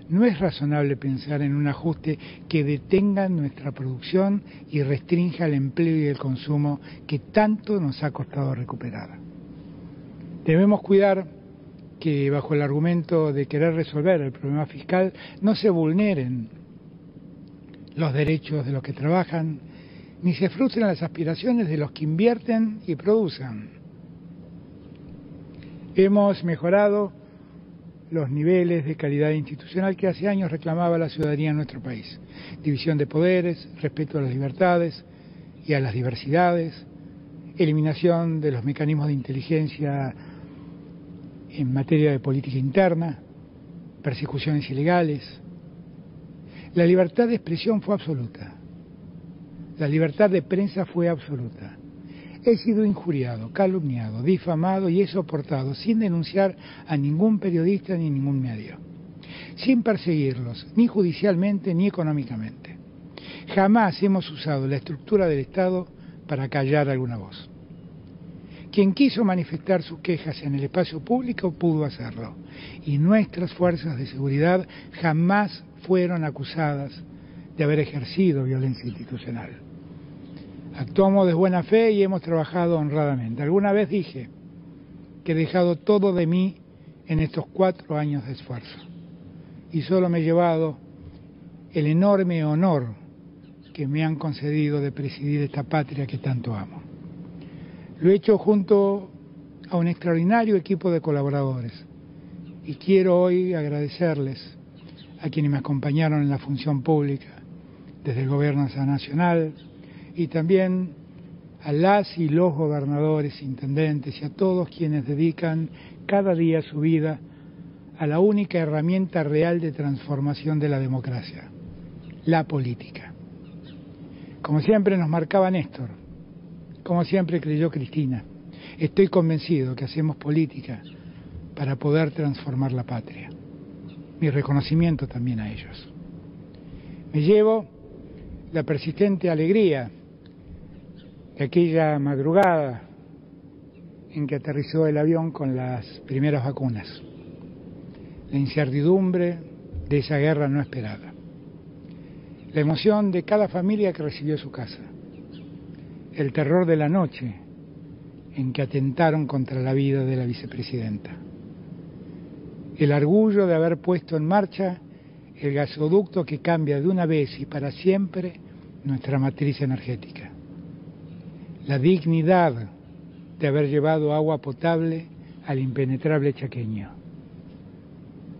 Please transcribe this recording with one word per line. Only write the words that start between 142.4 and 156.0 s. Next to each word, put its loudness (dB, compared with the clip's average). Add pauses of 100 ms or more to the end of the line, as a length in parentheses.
en -4
que -2
aterrizó 0
el 2
avión 2
con -2
las -4 (220)
primeras 2
vacunas, -4 (1300)
la 0
incertidumbre 2 (500)
de 4
esa 0
guerra 2
no 0
esperada, -8 (1400)
la 2
emoción 4
de 0
cada 4
familia 2
que -8
recibió -2
su -10
casa, -10 (1300)